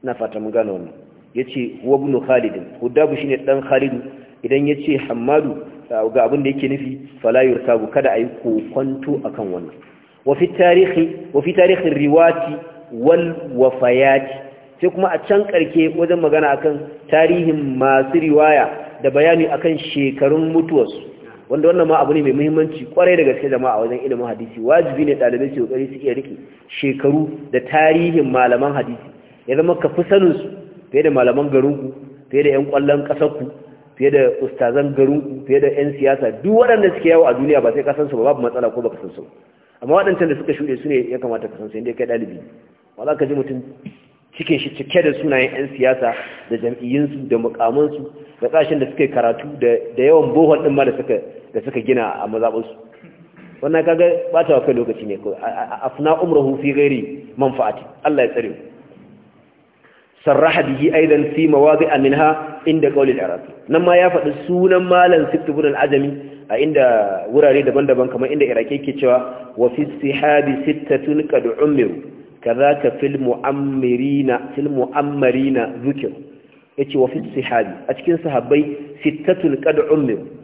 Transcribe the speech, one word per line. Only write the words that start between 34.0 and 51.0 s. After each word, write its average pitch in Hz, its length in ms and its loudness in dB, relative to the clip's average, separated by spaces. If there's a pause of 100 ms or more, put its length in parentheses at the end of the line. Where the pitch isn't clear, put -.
da 135 180 4 (160)
ustazan 135 480 -2
garinku, 135 540 0
fiye 135 120 4
da 143 140 2
ƴan 143 240 -2
siyasa. 135 340 0 (120)
Duk 196 100 2
waɗanda 226 440 4
suke - 120 -6
yawo 165 160 6
a 123 80 2
duniya 143 300 2
ba 147 100 2
sai 147 100 -2
ka 143 120 -2
san 147 140 -2
su 139 80 -6
ba, 113 120 0
babu 143 160 0
matsala 120 240 -2
ko 120 120 -6
baka 110 200 -6
san 92 140 -14
su - 60 -16
ba. - 80 -20 (520)
Amma 147 120 -2 (100)
waɗancan 185 260 0
da 143 80 0
suka - 160 -4
shuɗe 139 280 -4
su 151 60 -8
ne 127 220 0
ya 127 80 -6
kamata 113 320 -6
ka - 80 -18
san 107 140 -12
su, 110 60 -10
inda 117 200 -8
kai - 80 -2
ɗalibi. 110 320 -6 (600)
Ba 113 80 -12
za 147 100 -2
ka 151 100 -2
ji 143 80 -4
mutum 131 280 -6 (760)
cikin 143 220 -2
shi 143 160 -8
cike 139 280 0
da 151 180 2
sunayen 131 320 0
ƴan 135 140 -6 (100)
siyasa, 127 360 0 (360)
da 117 80 -4
jam'iyyunsu, 127 720 -4
da - 80 2
mukamansu, 139 760 -2 (300)
da 120 80 -2
ƙasashen 151 300 0
da 131 120 0
suka - 120 -2
yi 131 60 0
karatu, 117 380 -2 (120)
da, 120 120 2 (260)
da 123 60 0
yawan 143 300 4
bohol 156 280 4
ɗin 147 120 2
ma 139 120 2
da 123 120 0
suka, 117 200 -2 (360)